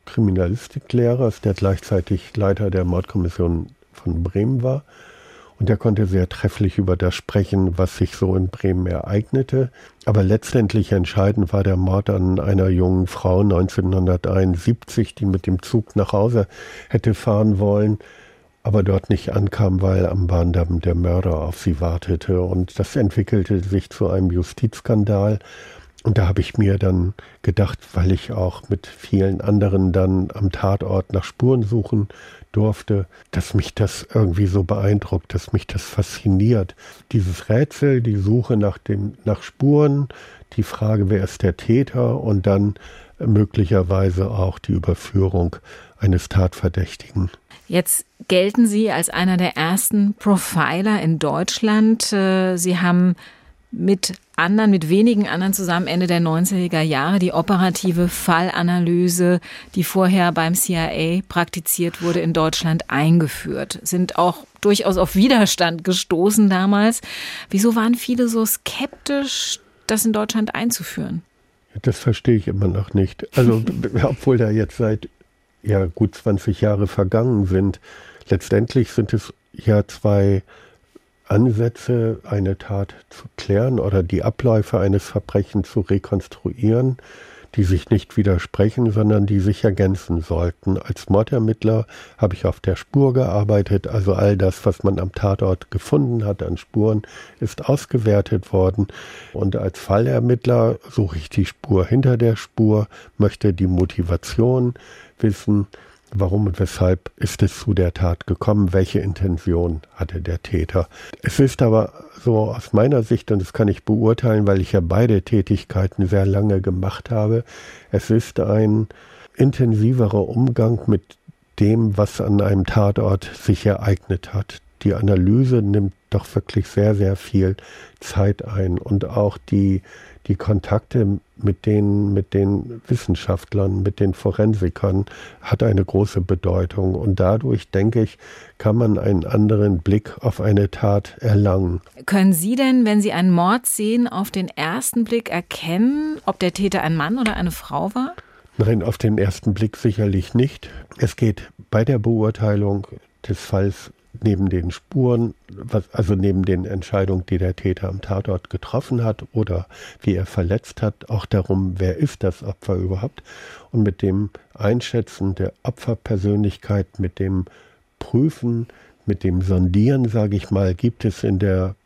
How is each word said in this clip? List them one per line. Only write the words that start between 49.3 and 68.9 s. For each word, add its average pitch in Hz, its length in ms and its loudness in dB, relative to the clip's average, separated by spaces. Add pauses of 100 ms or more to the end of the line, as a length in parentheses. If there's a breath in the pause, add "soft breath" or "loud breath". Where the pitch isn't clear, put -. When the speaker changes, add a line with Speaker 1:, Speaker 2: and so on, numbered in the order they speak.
Speaker 2:
der 180 180 -2
ersten 202 580 0
Profiler 185 840 0
in 160 180 0
Deutschland. 214 920 0
Äh, 190 440 0
Sie 180 220 0
haben 180 380 4 (600 loud breath)
mit 190 360 0 (240)
anderen, 208 340 2
mit 160 180 2
wenigen 208 400 4
anderen 185 240 -2
zusammen 180 360 -2
Ende 175 180 0
der 170 140 2
neunziger 170 600 0
Jahre 156 380 0
die 180 140 2
operative 180 760 0
Fallanalyse, 175 1300 0 (340 loud breath)
die 180 80 -2
vorher 185 480 2
beim 165 240 0
C 185 200 -2
I 165 460 -2
A - 80 -14
praktiziert 170 720 -4
wurde, 170 200 0
in 165 120 -2
Deutschland 160 560 0
eingeführt. 147 920 0
Sind 180 340 -2
auch 175 300 0 (140)
durchaus 202 360 2
auf 180 200 0
Widerstand 190 640 2
gestoßen 190 640 2
damals. 202 520 2 (500 loud breath)
Wieso 220 240 2
waren 233 220 2
viele 240 320 -2
so 226 180 0
skeptisch, - 1120 -6 (300)